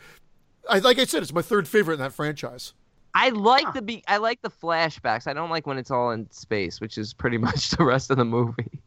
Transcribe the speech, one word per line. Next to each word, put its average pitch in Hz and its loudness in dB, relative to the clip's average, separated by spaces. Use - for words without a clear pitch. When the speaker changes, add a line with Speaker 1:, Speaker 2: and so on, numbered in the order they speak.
Speaker 1:
I, 196 4
like 247 6
I 262 4
said, 302 -2
it's 143 -10
my 170 0
third 202 0
favorite 175 2
in 143 -6
that 135 -6
franchise. 139 -8
Speaker 2:
I 233 4
like 240 4
Speaker 3:
Huh. 196 -4
Speaker 2:
the 262 -6
be-, 214 -10
I 202 2
like 226 -2
the 208 -8
flashbacks. 160 -2
I 139 -4
don't 160 -6
like 160 -4
when 135 -4
it's 127 -8
all 123 2
in 110 -8
space, - -4
which 113 -8
is 107 -8
pretty 117 -2
<laughs> - -2
much 120 -2
the - 0
rest 127 2
of 135 2
the 123 2
movie. 117 -2